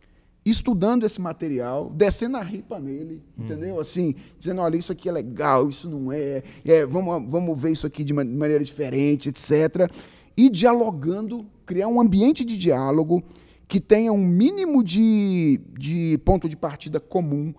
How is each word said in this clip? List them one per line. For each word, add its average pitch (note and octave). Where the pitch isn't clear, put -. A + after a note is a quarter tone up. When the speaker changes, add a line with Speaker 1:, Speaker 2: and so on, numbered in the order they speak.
Speaker 1:
estudando A3+
esse -
material, D3
descendo G#3
a A3+
ripa G3
nele, D3+
Speaker 2:
Uhum. A#2
Speaker 1:
entendeu? D#3+
Assim, D#3+
dizendo, F3+
"Olha, E3
isso F3+
aqui F3+
é -
legal, C3+
isso C#3
não C3+
é, C#3
é, D#3+
vamos, E3
vamos E3
ver D#3+
isso D3+
aqui D3+
de C#3+
ma-, C#3+
maneira D3
diferente, C#3
et C3+
cetera", D#3+
e C4
dialogando, G#3+
criar F#3+
um A#3+
ambiente A#3
de A3+
diálogo D#3
que G3
tenha A3
um G3+
mínimo C#4
de, F#3+
de D#3+
ponto F#3
de D#3
partida D3+
comum D3+